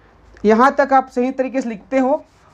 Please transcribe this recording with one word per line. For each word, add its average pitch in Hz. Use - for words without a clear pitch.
यहाँ 233
तक 277
आप 262
सही 254
तरीके 262
से 233
लिखते 262
हो। 277